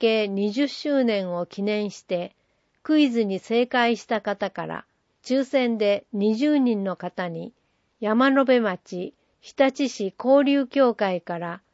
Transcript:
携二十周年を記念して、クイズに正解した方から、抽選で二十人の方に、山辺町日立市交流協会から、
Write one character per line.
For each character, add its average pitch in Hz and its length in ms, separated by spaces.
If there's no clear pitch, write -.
携 220 280
二 202 240
十 277 160
周 277 360
年 196 300
を 175 100
記 - 180
念 208 280
し - 120
て、 175 320
ク 311 180
イ 285 100
ズ 233 140
に 190 160
正 233 260
解 240 320
し - 80
た 214 160
方 202 280
か 165 160
ら、 160 200
抽 262 220
選 247 320
で 202 360
二 214 240
十 294 200
人 240 260
の 190 140
方 180 320
に、 170 240
山 233 300
辺 269 300
町 185 520
日 - 160
立 269 320
市 196 280
交 277 280
流 277 220
協 247 280
会 190 260
か 175 180
ら、 170 240